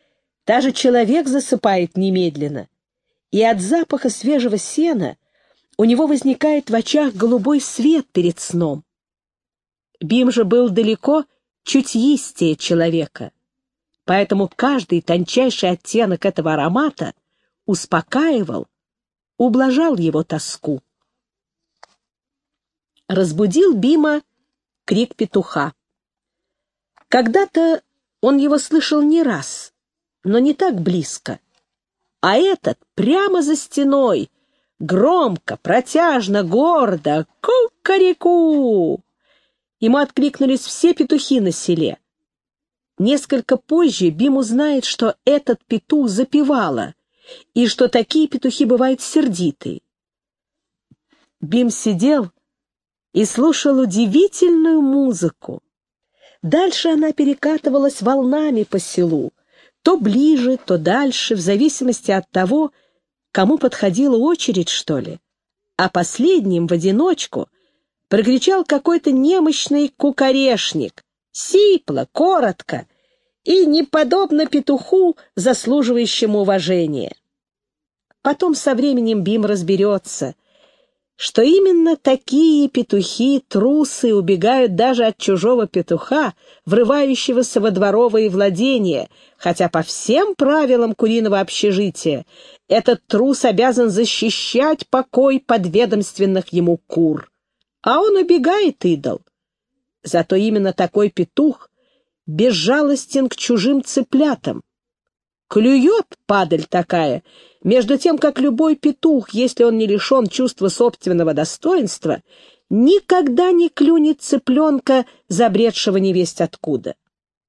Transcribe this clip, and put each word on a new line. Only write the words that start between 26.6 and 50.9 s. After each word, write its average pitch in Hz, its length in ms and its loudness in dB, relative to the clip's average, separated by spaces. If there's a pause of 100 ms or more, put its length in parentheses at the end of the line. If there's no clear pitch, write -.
Когда-то 330 760 0 (380)
он 277 160 2
его 285 200 2
слышал 302 440 0
не 311 220 2
раз, - 500 -8 (500)
но 208 160 0
не 285 140 2
так 294 280 -2
близко. 165 580 -6 (840)
А 190 160 2
этот 359 420 -2 (160)
прямо 359 460 0
за 294 140 0
стеной, 269 760 0 (480)
громко, 202 800 0
протяжно, 233 840 0
гордо: 190 840 0 (120)
«Кукареку!» 339 1600 0 (760)
Ему 233 180 2
откликнулись 269 640 0
все - 320 0
петухи 269 460 0
на 185 120 0
селе. 160 480 -4 (1000)
Несколько 262 600 0
позже 302 520 0
Бим 254 280 0
узнает, 262 460 0
что - 400 -2
этот 285 420 0
петух 247 440 -2
запевала, 220 840 -2 (580)
и 240 140 2
что 247 220 0
такие 285 380 0
петухи 262 380 -2
бывают 254 360 0
сердитые. 180 800 -2 (1600)